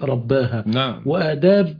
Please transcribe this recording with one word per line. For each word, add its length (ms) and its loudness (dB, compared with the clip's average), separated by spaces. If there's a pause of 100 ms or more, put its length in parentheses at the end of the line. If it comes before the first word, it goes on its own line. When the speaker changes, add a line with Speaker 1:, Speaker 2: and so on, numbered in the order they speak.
Speaker 1:
رباها، 640 -2
Speaker 2:
نعم. 380 -2
Speaker 1:
وآداب، 760 2